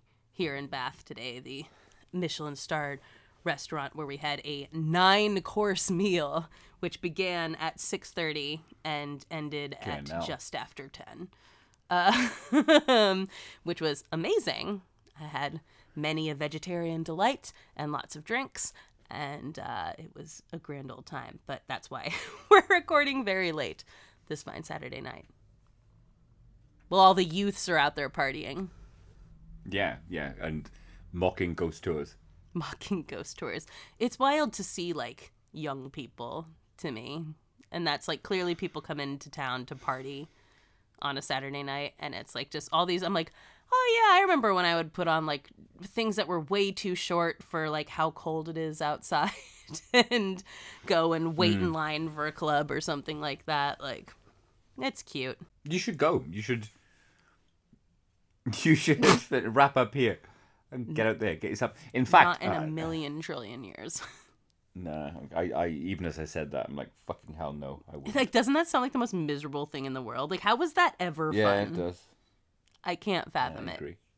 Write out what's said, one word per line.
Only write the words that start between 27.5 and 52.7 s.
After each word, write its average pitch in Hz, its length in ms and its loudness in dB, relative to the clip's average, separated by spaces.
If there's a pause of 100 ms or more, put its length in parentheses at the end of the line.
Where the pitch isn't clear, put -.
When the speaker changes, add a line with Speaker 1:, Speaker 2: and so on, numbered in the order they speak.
Speaker 1:
are 170 100 4
out 147 160 4
there 143 160 -4
partying. 151 580 -4 (1000)
Speaker 2:
Yeah, 95 280 0 (120)
yeah, 73 320 -6
and 78 280 -4 (440)
mocking 87 420 2
ghost 82 300 -4
tours. 76 320 -4 (380)
Speaker 1:
Mocking 175 520 -6
ghost - 320 -12
tours. 143 280 -8 (320)
It's 240 200 -2
wild 277 360 4
to 190 100 -6
see, 175 300 -4
like, 123 380 -10 (200)
young 139 380 -8
people 127 560 -10 (320)
to 165 120 -6
me. 135 360 -8 (440)
And 170 160 -4
that's, 147 220 -2
like, 151 140 -4
clearly 180 320 0
people 165 280 -6
come 147 160 -6
into 139 320 -6
town 127 360 -4
to 143 100 -12
party 139 520 -6 (720)
on 139 160 -2
a 139 40 -8
Saturday 139 400 -4
night, 139 380 -6
and 147 140 -8
it's, - 200 -12
like, 143 160 -8
just - 220 -8
all 170 140 4
these, 175 160 0
I'm 180 120 0
like, 165 180 0 (380)
"Oh, 494 380 4
yeah, 370 100 10
I 392 40 8
remember 285 320 4
when 180 100 4
I 170 120 4
would 165 180 0
put 175 120 0
on, 160 200 4
like, 147 220 -4 (360)
things 220 320 0
that 196 100 2
were 170 140 0
way 196 320 2
too 190 220 -2
short 170 480 0
for, 156 280 -4
like, 151 200 -2
how 160 220 0
cold 160 360 -4
it 165 100 -6
is 156 240 -2
outside 151 480 0 (320)
<laughs> 240 480 2
and 196 320 0 (440)
go 165 260 4
and 165 240 0
wait - 160 6
in 180 180 4
Speaker 2:
Mm. 160 40 0
Speaker 1:
line 156 360 -2
for 151 160 -4
a 151 60 -4
club 151 400 2